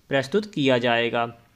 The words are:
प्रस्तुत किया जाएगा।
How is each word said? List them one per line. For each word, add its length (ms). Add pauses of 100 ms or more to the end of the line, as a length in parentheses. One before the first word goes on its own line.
प्रस्तुत 440
किया 240
जाएगा। 600 (180)